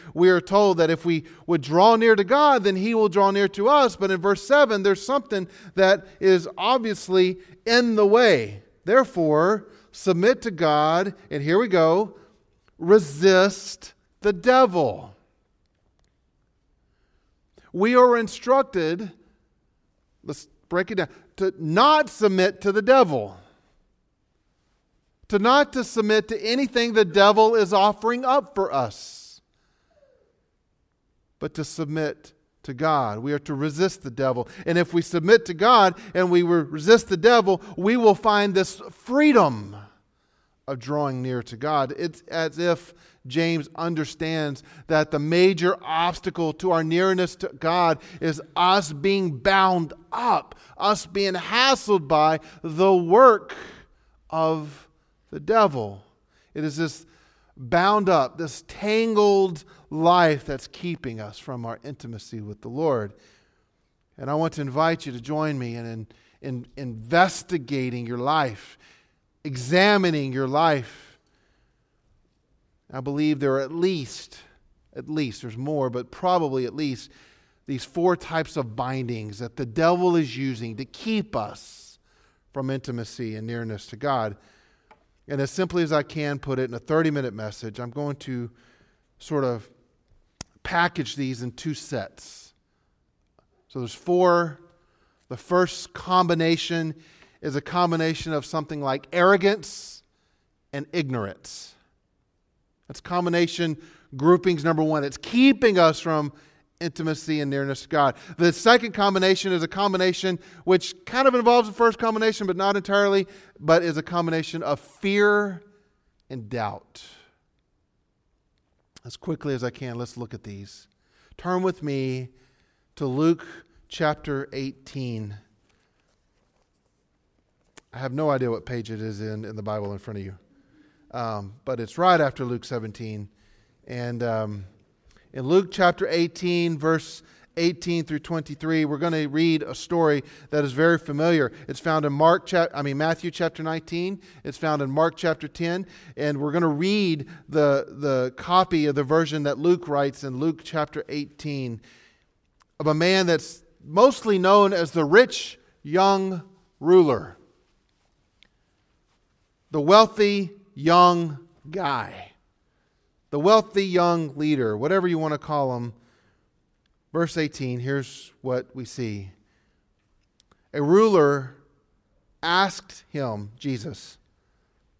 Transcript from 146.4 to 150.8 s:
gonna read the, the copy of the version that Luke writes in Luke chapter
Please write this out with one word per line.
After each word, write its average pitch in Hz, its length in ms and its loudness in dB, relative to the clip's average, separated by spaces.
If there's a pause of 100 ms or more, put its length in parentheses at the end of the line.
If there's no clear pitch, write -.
gonna 170 160 2
read 165 600 0 (200)
the, 143 400 2
the 131 480 -4
copy 175 520 0
of 151 80 0
the 143 80 0
version 151 400 0
that 143 160 -2
Luke 175 280 0
writes 143 360 -2
in 131 160 -8
Luke 160 240 -4
chapter 151 440 -8